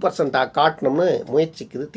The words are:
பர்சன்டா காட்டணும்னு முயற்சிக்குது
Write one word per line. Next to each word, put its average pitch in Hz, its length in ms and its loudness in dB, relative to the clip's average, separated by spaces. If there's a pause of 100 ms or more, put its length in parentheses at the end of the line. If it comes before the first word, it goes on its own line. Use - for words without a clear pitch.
பர்சன்டா 143 500 0
காட்டணும்னு 156 580 2 (260)
முயற்சிக்குது 143 640 -2